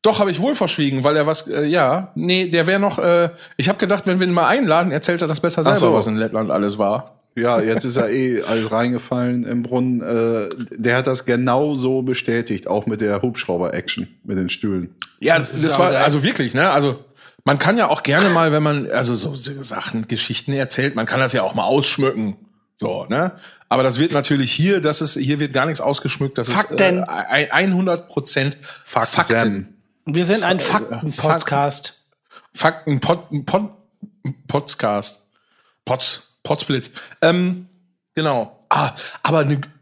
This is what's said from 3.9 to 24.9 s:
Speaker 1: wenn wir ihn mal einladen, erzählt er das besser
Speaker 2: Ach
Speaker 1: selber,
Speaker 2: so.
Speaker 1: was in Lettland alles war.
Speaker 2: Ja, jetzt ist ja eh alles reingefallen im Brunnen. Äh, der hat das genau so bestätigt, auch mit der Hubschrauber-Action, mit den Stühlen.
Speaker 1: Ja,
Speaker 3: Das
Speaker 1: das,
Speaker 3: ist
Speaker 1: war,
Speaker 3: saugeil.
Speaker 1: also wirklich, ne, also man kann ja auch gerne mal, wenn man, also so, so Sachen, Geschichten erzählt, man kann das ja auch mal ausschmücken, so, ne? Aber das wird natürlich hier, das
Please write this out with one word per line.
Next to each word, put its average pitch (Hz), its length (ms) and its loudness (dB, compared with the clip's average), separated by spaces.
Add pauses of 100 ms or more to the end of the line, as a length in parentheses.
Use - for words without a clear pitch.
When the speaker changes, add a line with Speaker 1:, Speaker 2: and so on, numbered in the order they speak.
Speaker 1:
wenn 185 100 2
wir 185 80 2
ihn 180 60 0
mal 170 160 4
einladen, 180 420 4
erzählt 170 320 0
er 160 60 -2
das 156 100 -2
besser 170 220 0
Speaker 2:
Ach 156 40 0 (120)
Speaker 1:
selber, - 20 2
Speaker 2:
so. 127 160 4
Speaker 1:
was 110 140 2
in 107 80 -2
Lettland 110 340 -2
alles 101 280 0
war. 107 340 -2 (240)
Speaker 2:
Ja, 117 240 2
jetzt 110 240 0
ist 123 140 -2
ja 117 100 2
eh 123 340 0
alles 110 300 -2
reingefallen 123 720 -2
im 120 180 -4
Brunnen. 123 380 -2
Äh, 113 480 -2 (220)
der 120 260 0
hat 131 100 0
das 131 200 -2
genau 127 480 2
so 131 280 0
bestätigt, 117 640 -4
auch 101 200 -2
mit 110 160 -2
der 101 200 0
Hubschrauber-Action, 90 880 -4 (160)
mit 98 140 -4
den 92 100 -2
Stühlen. 92 460 -4 (260)
Speaker 1:
Ja, 165 180 2
Speaker 3:
Das 131 140 -4
Speaker 1:
das, 147 100 -2
Speaker 3:
ist 147 160 2
Speaker 1:
war, 180 120 4
Speaker 3:
saugeil. - 120 0
Speaker 1:
also 143 220 2
wirklich, 151 300 -2
ne, 165 160 4
also 143 340 0 (400)
man 139 160 4
kann 196 160 2
ja 208 140 2
auch 156 120 -2
gerne 156 280 4
mal, 165 220 4
wenn 151 100 2
man, 147 280 -2
also 123 240 0
so, 139 220 -4
so 135 260 -10
Sachen, 110 460 -8
Geschichten - 460 -4
erzählt, 135 420 -2
man 113 100 0
kann 127 140 0
das 127 140 2
ja 113 80 2
auch 95 120 -2
mal 113 100 -2
ausschmücken, 120 720 0 (380)
so, 107 340 -6
ne? 170 240 0 (360)
Aber 127 140 2
das 127 160 2
wird 160 140 2
natürlich 139 400 0
hier, 185 280 2
das 151 200 0